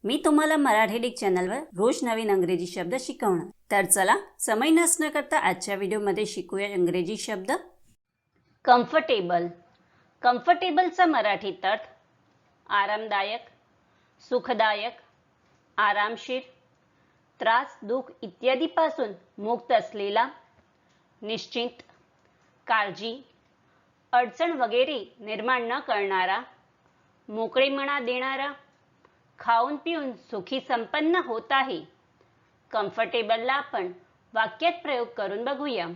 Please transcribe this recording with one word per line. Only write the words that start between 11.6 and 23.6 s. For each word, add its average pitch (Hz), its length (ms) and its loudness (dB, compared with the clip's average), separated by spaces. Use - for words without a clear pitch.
अर्थ 214 160 0
आरामदायक, 208 760 -2
सुखदायक, 214 760 0
आरामशीर, 214 640 0
त्रास, 233 420 2
दुःख 240 220 -4
इत्यादीपासून 262 880 0
मुक्त 226 340 -2
असलेला, 214 580 0
निश्चिंत, 226 600 -8
काळजी, 220 560 -2